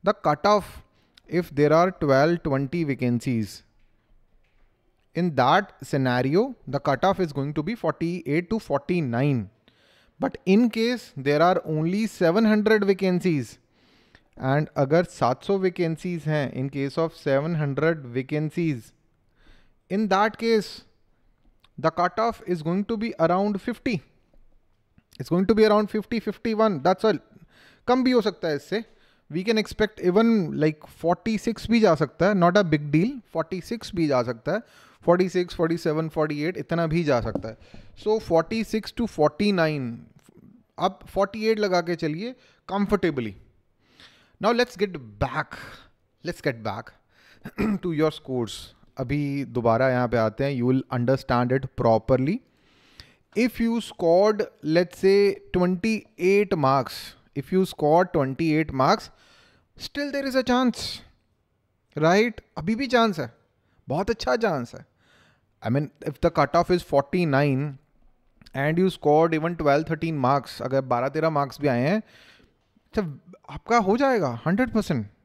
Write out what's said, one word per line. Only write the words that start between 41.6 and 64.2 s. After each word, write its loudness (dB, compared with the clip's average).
के -2
चलिए -6
comfortably। -2
Now, 2
let's -4
get -12
back, -6
let's -4
get -10
back -14
<clears throat> -2
to -4
your 0
scores। -6
अभी -4
दोबारा 2
यहाँ 2
पे 0
आते 0
हैं, -2
you 2
will 0
understand 0
it -8
properly। 2
If 0
you 0
scored, 2
let's 0
say, 4
twenty-eight 0
marks, 0
if -16
you 4
score 2
twenty-eight 0
marks, 2
still -8
there -4
is 0
a -6
chance, 0
right? 2
अभी -2
भी -4
चांस 2
है, -8
बहुत -2
अच्छा -2